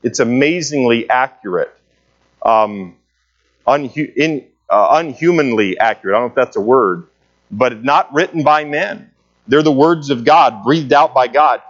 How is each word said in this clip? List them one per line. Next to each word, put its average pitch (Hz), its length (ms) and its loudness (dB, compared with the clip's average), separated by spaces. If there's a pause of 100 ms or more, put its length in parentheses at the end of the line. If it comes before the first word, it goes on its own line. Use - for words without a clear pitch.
It's - 160 -8
amazingly 131 880 -2
accurate. 110 640 -4 (680)
Um, 104 560 -2 (680)
unhu-, 143 500 -4
in, 151 320 -2 (220)
uh, 98 220 2
unhumanly 143 880 0
accurate. 104 360 -2
I 113 40 2
don't 123 80 -2
know 120 40 -8
if - 40 -8
that's 127 220 -2
a 101 40 -4
word, 101 460 0 (420)
but 113 340 -4
not 143 300 0
written 165 300 -2
by 151 220 2
men. 156 460 -8 (360)
They're 139 140 4
the 151 100 2
words 147 380 2
of 120 160 -4
God, 131 380 2
breathed 139 280 0
out 147 220 4
by 131 140 2
God. 131 420 0